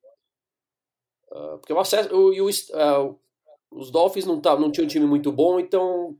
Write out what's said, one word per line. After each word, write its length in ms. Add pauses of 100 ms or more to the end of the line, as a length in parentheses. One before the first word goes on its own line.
(1300)
Ah, 260
porque 160
o 60
acesso, 360
o, 160
e 100
o 60
est-, 280
ah, 360 (600)
os 180
Dolphins 380
não 120
tá, 160
não 160
tinham 140
um 40
time 180
muito 240
bom, 280
então 600